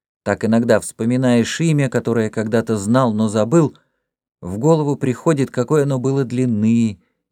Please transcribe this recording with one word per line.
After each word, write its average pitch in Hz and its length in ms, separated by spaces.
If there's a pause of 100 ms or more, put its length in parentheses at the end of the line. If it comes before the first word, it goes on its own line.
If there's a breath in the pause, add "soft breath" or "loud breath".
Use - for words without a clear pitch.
(220)
Так 101 220
иногда 117 340
вспоминаешь 120 840
имя, 147 280
которое 113 420
когда-то 113 460
знал, 113 360
но 110 160
забыл, 117 480 (640 soft breath)
в 90 180
голову 147 380
приходит, 127 540
какой 139 320
оно 139 160
было 135 260
длины, 113 760 (320)